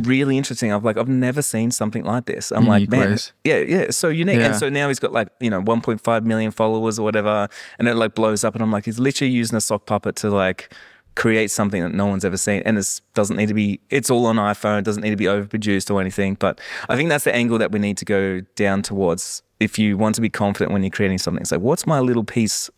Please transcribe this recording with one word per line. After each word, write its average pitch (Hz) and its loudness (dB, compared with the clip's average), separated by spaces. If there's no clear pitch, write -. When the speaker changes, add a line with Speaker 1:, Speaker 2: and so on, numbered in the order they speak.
Speaker 1:
really 135 2
interesting. 120 -2
I've, 104 0
like, 110 0
I've 117 0
never 131 0
seen 113 -2
something 107 -4
like 120 -2
this. - -6
I'm 120 2
Speaker 2:
Unique 104 4
Speaker 1:
like, 123 2
"Man," 98 4
Speaker 2:
ways. - -4
Speaker 1:
yeah, 143 2
yeah, 151 2
so - 0
unique. 165 2
And 113 4
Speaker 2:
Yeah. 107 -2
Speaker 1:
so 139 0
now 143 0
he's 135 0
got, - -2
like, 110 0
you 120 0
know, 95 0
one 113 0
point 110 -2
five 113 0
million 110 0
followers 110 0
or 110 -2
whatever, 107 2
and 117 2
it, 120 2
like, 113 0
blows 110 2
up, 110 0
and 113 -4
I'm 110 2
like, 104 -2
"He's 113 -4
literally 131 0
using 117 0
a 107 0
sock - -2
puppet 101 -2
to, 107 -2
like, 95 0
create 110 2
something 101 0
that 87 -2
no 101 0
one's 98 0
ever 95 -2
seen," 101 0
and 110 2
it - -4
doesn't 104 0
need 104 2
to 107 -2
be, 104 0
it's 131 0
all 120 4
on 113 2
iPhone, 104 0
it 98 -4
doesn't 104 -2
need 107 0
to 107 0
be 104 0
overproduced 101 0
or 98 2
anything. 95 -2
But - -2
I 120 0
think 156 0
that's 147 0
the - 2
angle 117 2
that 98 0
we 107 -2
need 104 -2
to - -10
go 98 0
down 98 0
towards 95 -2
if - 0
you 104 2
want 107 0
to - -4
be 110 2
confident 101 -2
when 98 0
you're 95 -2
creating 95 0
something. 87 -4
It's - -6
like, 78 0
"What's 135 0
my 151 2
little 120 2
piece - -2